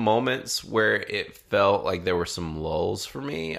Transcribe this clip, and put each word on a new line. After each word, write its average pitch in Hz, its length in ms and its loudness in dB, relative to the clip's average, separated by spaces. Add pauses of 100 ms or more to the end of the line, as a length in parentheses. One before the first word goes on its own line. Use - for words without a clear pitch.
moments 123 600 0
where 107 320 4
it - 400 -6
felt 101 480 4
like 87 200 -2
there 92 120 2
were 87 100 0
some 80 340 -6
lulls 82 460 -2
for - 140 -12
me. 82 380 -6